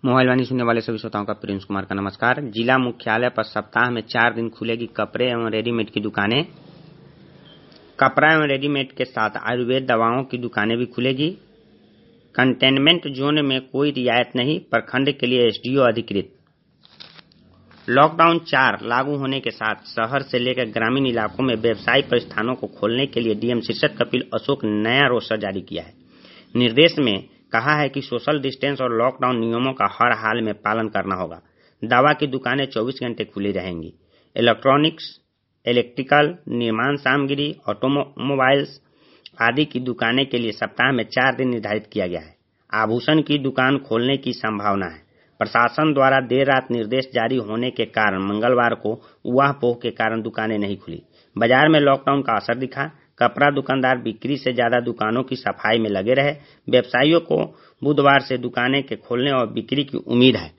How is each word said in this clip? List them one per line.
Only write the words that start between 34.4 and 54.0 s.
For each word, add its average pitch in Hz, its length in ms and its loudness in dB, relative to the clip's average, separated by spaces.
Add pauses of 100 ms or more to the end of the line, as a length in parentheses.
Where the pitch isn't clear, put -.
electrical, 135 680 2 (140)
निर्माण 120 480 0
सामग्री, 139 600 -2 (120)
ऑटोमोबाइल्स 135 1120 0 (600)
आदि 123 220 2
की 139 160 -6
दुकानें 123 460 0
के 131 120 -4
लिए 113 140 -2
सप्ताह 123 400 0
में 117 120 0
चार 127 320 0
दिन 127 120 -2
निर्धारित 107 440 -4
किया 98 140 0
गया 85 140 -6
है। 80 160 -20 (380)
आभूषण 120 480 2
की 147 160 0
दुकान 131 400 0
खोलने 127 380 0
की 127 160 -6
संभावना 101 540 -2
है। - 160 -14 (360)
प्रशासन 120 560 2
द्वारा 135 260 4
देर 127 260 2
रात 131 240 0
निर्देश 120 440 -2
जारी 120 220 0
होने 117 340 -4
के 123 140 -4
कारण 104 440 0
मंगलवार 117 460 2
को 110 260 -6 (240)
उहापोह 131 500 2
के 120 160 -6
कारण 113 320 -2
दुकानें 110 360 -4
नहीं 101 180 -4
खुली। - 260 -14 (360)
बाजार 127 300 6
में 156 120 6
lockdown 139 420 2
का 113 140 -2
असर 117 220 -2
दिखा। 135 320 -8 (280)
कपड़ा 147 320 2
दुकानदार 131 480 0
बिक्री 120 380 -4